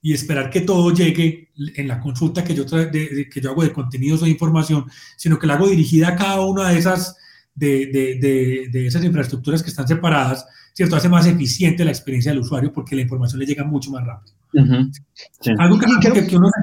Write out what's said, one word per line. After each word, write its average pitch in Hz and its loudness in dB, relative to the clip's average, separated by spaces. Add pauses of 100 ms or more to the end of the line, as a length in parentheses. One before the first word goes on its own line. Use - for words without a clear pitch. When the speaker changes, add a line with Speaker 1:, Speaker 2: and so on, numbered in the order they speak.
Speaker 1:
y 156 0
esperar 135 -4
que 185 0
todo 175 2
llegue 165 0 (260)
en 139 -6
la 123 -6
consulta 156 -4
que 165 -4
yo 139 -4
tra-, 160 -2
de, 156 -4
de, 139 -8
que - -10
yo 131 -4
hago 147 -2
de 160 0
contenidos 135 -2
o - -2
de 165 2
información, 156 0 (300)
sino 160 0
que - -4
la 147 2
hago 185 4
dirigida 165 4
a 180 0
cada 196 0
una 190 0
de 175 4
esas, 180 -2 (380)
de, 139 0
de, 131 -2
de, 131 0
de 127 -2
esas 165 0
infraestructuras 147 -2
que 170 -8
están 135 -6
separadas, 147 0 (260)
¿cierto? 175 0
Hace 170 2
más 170 6
eficiente 170 0
la 156 2
experiencia 131 -4
del 139 -2
usuario 139 -4
porque 135 -8
la 131 -2
información 127 -4
le 135 -4
llega 143 -4
mucho 139 -6
más 127 -8
rápido. - -16 (200)
Speaker 2:
Ujú. 131 4 (500)
Sí. 120 -4
Speaker 1:
Algo 180 6
que, 233 2
Speaker 3:
Y, 233 4
y 226 2
creo 220 4
Speaker 1:
que, 190 2
que 185 0
uno 185 6 (120)